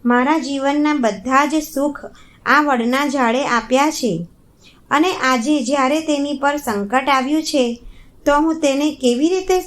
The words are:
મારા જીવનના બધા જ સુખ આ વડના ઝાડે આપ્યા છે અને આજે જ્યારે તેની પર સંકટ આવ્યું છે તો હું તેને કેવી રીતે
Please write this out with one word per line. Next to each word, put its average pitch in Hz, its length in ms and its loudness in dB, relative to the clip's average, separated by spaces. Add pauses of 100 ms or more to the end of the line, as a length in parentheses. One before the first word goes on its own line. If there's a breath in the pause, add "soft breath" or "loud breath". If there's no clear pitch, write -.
મારા 254 340 2
જીવનના 277 560 0
બધા 247 520 0
જ 302 160 0
સુખ 285 380 -4 (460 soft breath)
આ 285 160 4
વડના 262 460 0
ઝાડે 254 380 0
આપ્યા 262 440 2
છે 254 200 -2 (800 soft breath)
અને 349 200 2 (140)
આજે 262 380 2
જ્યારે 277 380 0
તેની 294 380 -2
પર 285 180 0
સંકટ 247 520 -4
આવ્યું 285 340 0
છે 294 220 0 (600 soft breath)
તો 294 60 4
હું 311 280 2
તેને 285 340 0
કેવી 262 340 0
રીતે 370 280 0 (100)